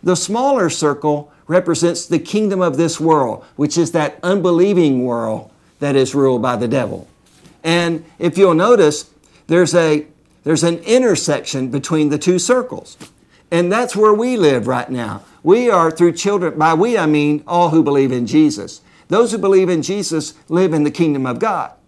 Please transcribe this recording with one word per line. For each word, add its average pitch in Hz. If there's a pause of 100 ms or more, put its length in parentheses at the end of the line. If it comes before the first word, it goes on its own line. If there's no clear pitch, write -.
The 175
smaller 226
circle 147 (160)
represents 170
the 160
kingdom 190
of 156
this 165
world, 147 (120)
which 147
is 165
that 156
unbelieving 175
world 113 (280)
that 143
is 131
ruled 135
by 123
the 117
devil. 117 (560)
And 170 (140)
if 170
you'll 185
notice, 170 (380)
there's 160
a, 156 (380)
there's 156
an 170
intersection 170
between 147
the 147
two 175
circles. - (540)
And 175
that's 240
where 214
we 240
live 135
right 127
now. 123 (200)
We 233
are 170
through 170
children, 175
by 156
we 220
I 175
mean 147
all 175
who 160
believe 139
in 123
Jesus. 151 (260)
Those 220
who 226
believe 190
in 165
Jesus 170 (160)
live 175
in 151
the 147
kingdom 143
of 120
God. 196 (160)